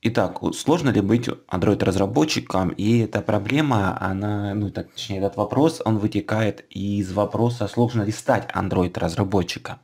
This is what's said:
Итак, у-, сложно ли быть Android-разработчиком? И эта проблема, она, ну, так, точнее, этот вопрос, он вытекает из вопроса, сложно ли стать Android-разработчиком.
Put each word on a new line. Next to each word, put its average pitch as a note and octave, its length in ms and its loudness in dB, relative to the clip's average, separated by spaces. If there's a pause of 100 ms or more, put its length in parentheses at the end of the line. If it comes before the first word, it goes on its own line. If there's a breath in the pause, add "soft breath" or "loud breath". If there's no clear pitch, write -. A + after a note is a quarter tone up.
Итак, G2+ 380 0
у-, E2+ 100 -2
сложно C#3+ 380 0
ли G#2+ 100 4
быть A2 280 2
Android-разработчиком? G2 1400 0
И A2+ 320 2
эта G#2+ 200 -2
проблема, G#2+ 800 0
она, G2+ 540 -2
ну, G2+ 160 -2
так, F2+ 200 -10
точнее, - 280 -8
этот G2 180 -2
вопрос, D#3+ 480 2
он A2 140 2
вытекает G#2 720 -2
из G2 420 -4
вопроса, G#2+ 540 0
сложно A#2 340 0
ли G2+ 100 -2
стать G#2+ 400 -2
Android-разработчиком. F#2 1300 -2